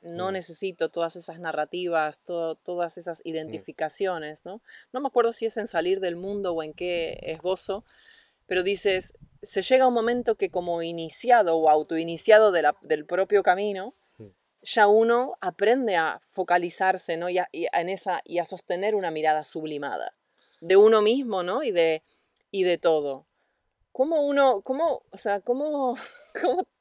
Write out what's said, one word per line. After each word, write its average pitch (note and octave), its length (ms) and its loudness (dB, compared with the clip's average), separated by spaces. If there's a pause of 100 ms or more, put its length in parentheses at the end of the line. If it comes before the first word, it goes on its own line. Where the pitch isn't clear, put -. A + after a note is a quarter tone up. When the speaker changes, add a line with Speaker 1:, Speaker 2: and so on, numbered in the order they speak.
Speaker 1:
no F3 260 -6
Speaker 2:
Mm. G3 40 -4
Speaker 1:
necesito F3 560 -6
todas E3 260 -4
esas E3+ 240 -14
narrativas, D#3+ 800 -2
to-, E3 360 -6
todas F3 420 -6
esas E3+ 220 -12
Speaker 2:
Mm. - 100 -12
Speaker 1:
identificaciones, D#3 1160 -6
¿no? G3 160 -14 (320)
No B3+ 80 -8
me C#4+ 60 -2
acuerdo A#3 260 2
si A3+ 140 -6
es A3 100 -10
en G#3 100 -4
Salir F3+ 320 -2
del F3+ 180 -4
Mundo F#3+ 360 -6
o E3 80 -4
en D#3 120 -10
qué F3 500 -6
esbozo, F#3 600 -6 (640)
pero F3+ 160 0
dices, F#3 520 -2 (280)
se G3 220 -4
llega C4 220 6
a - 20 6
un B3 80 2
momento A#3 400 0
que F#3+ 160 -4
como F3 320 -4
iniciado E3+ 720 2
o D#3+ 120 2
autoiniciado E3 800 4
de F3 100 2
la, D3 200 2
del D3+ 240 -2
propio F#3+ 360 2
camino, G3 540 0 (240)
Speaker 2:
Mm. G#2+ 80 -20 (340)
Speaker 1:
ya - 260 4
uno A#3 540 4
aprende G#3 540 2
a D#3+ 320 0
focalizarse, F3+ 920 0
¿no? F3 120 -4
Y F3+ 100 0
a, F3+ 120 -2
y E3 220 -6
en F3 160 0
esa, F#3+ 340 -4
y - 140 -8
a E3+ 80 0
sostener F#3 480 -4
una F#3+ 160 -2
mirada D#3 340 0
sublimada C#3+ 680 -8 (480)
de E3+ 160 4
uno G#3+ 240 8
mismo, A3 400 0
¿no? G3 220 -4
Y B3+ 80 -2
de, E3 320 2 (480)
y F#3+ 120 0
de F3 140 2
todo. D3 480 0 (640)
¿Cómo D4+ 360 0
uno, C4+ 340 4
cómo, C#4+ 400 -2 (100)
o F#3+ 60 -20
sea, G3+ 240 -2
cómo, C4 560 -2 (360)
<laughs> - 80 -10
cómo, F4+ 260 0 (140)